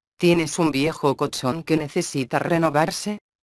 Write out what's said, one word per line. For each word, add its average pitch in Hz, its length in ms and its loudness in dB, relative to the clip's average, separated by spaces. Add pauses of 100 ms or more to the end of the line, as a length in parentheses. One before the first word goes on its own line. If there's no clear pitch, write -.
(180)
¿Tienes 170 400 2
un 160 140 2
viejo 139 440 0
colchón 139 460 -4
que 160 160 0
necesita 151 600 -2
renovarse? 165 800 0 (240)